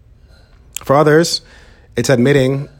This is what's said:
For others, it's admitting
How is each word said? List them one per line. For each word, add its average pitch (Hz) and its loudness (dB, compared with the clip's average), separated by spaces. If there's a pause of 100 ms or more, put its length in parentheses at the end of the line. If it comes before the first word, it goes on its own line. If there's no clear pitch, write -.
(840)
For 135 0
others, 156 2 (540)
it's 120 -6
admitting 135 0 (100)